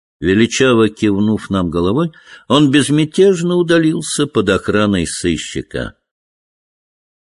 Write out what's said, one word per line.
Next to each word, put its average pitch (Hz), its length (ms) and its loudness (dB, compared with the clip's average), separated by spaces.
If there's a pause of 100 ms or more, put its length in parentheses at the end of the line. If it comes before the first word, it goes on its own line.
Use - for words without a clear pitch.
(240)
Величаво 113 640 2
кивнув 104 640 -2
нам 92 200 -2
головой, 101 420 -2 (360)
он 143 220 4
безмятежно 160 880 2
удалился 165 680 0
под 107 220 -2
охраной 98 580 0
сыщика. 69 920 -8 (1400)